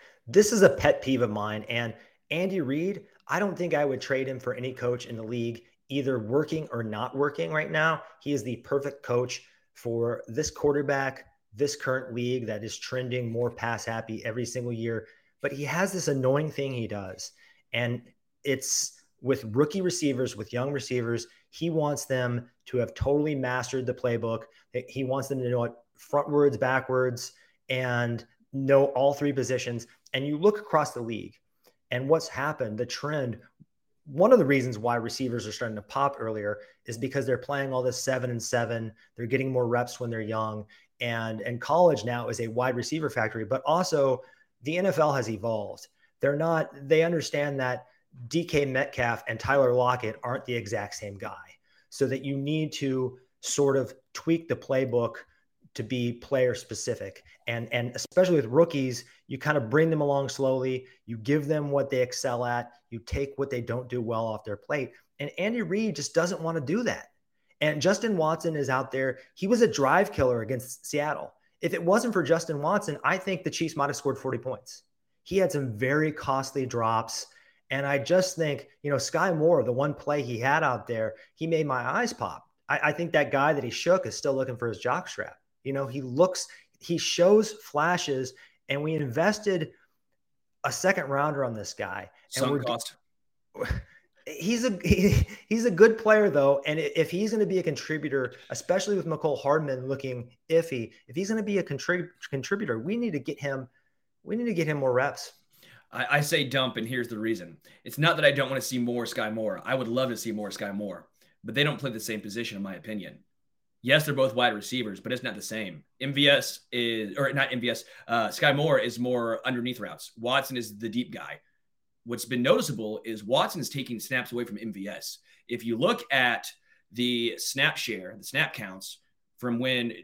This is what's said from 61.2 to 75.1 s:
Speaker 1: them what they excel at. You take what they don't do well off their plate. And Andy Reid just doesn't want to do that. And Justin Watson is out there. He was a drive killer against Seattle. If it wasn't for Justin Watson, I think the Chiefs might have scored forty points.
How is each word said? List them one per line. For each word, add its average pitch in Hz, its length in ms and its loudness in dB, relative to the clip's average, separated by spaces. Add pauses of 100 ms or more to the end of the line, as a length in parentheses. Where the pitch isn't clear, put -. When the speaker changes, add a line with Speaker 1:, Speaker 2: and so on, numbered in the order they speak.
Speaker 1:
them 147 240 0
what 139 200 2
they 127 100 4
excel 123 440 0
at. 120 280 -2 (180)
You 117 100 -10
take 139 360 -4
what 135 140 -2
they 123 100 -2
don't 120 280 -6
do 123 120 -4
well 113 260 -2
off 107 180 -6
their 104 120 -8
plate. 143 360 -4 (260)
And 143 180 -8
Andy 220 260 -2
Reid 190 340 -2
just - 180 -8
doesn't 175 260 2
want 165 160 -2
to 147 80 -4
do 190 200 0
that. - 240 -4 (520)
And 151 220 0
Justin 202 340 2
Watson 160 400 0
is 139 140 0
out 131 220 0
there. 135 260 -2 (160)
He 185 120 -4
was 220 160 4
a 226 100 6
drive 147 400 4
killer 123 300 2
against 120 440 -6
Seattle. 147 460 -4 (280)
If 170 140 -2
it 170 80 -2
wasn't 214 300 4
for 185 100 2
Justin 156 380 2
Watson, 170 440 0
I 156 120 4
think 185 260 -4
the 151 80 -4
Chiefs 160 260 -4
might 143 120 0
have 143 80 -4
scored 135 220 -2
forty 127 200 -4
points. - 440 -10 (400)